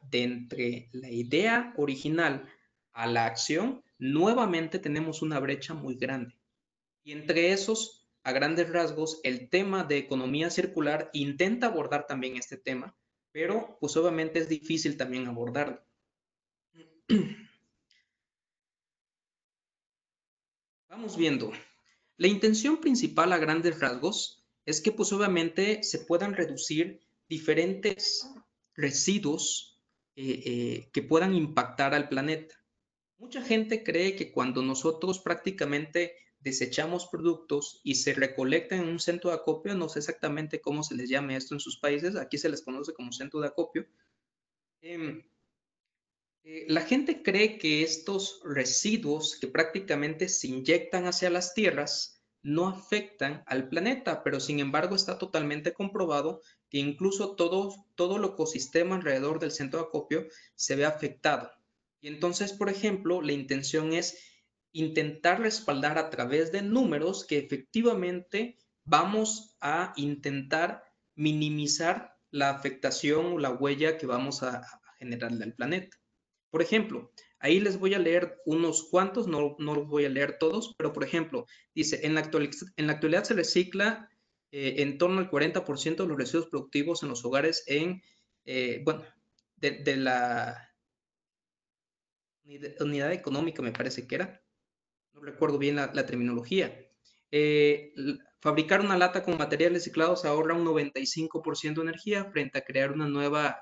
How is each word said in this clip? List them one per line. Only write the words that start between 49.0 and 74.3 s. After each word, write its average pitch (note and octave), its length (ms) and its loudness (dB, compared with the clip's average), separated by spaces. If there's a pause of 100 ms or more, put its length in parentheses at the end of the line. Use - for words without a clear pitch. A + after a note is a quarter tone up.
que C3 80 -6
prácticamente D#3 800 0
se - 180 -2
inyectan D#3+ 580 0
hacia F3+ 240 0
las F3+ 240 -2
tierras D3+ 640 0 (260)
no D#3+ 280 0
afectan F#3 800 -4
al C3 200 -2
planeta, F#3+ 560 -2
pero C#3 160 0
sin C#3+ 220 -2
embargo D#3 340 0
está F3+ 220 -2
totalmente D3+ 560 -2
comprobado F#3 680 -2 (280)
que C#3+ 80 -4
incluso F#3 580 0
todo, F#3+ 400 0 (200)
todo F3+ 200 2
el G#3+ 80 0
ecosistema E3 720 0
alrededor D3+ 440 0
del D#3 120 -2
centro D3 280 -4
de E3 80 -4
acopio - 380 -2 (300)
se - 220 -2
ve C#3+ 80 4
afectado. D3+ 640 0 (480)
Y D3 80 -18
entonces, F3 460 -2
por G3+ 160 -2
ejemplo, F#3+ 520 0
la D3 120 0
intención C#3 580 -2
es E3+ 320 -2 (480)
intentar D#3 680 0
respaldar D3+ 560 0
a D#3 120 0
través D3 440 0
de G3 80 -2
números F#3+ 640 2
que D3 140 0
efectivamente G3 1160 -2 (280)
vamos G3+ 760 2
a E3+ 380 -2
intentar C#3+ 880 -2 (320)
minimizar D3+ 1000 0 (160)
la C#3 200 2
afectación D3 840 0
o D#3+ 60 -2
la C#3+ 100 0
huella C#3+ 480 0
que D3 80 -8
vamos C3 380 -2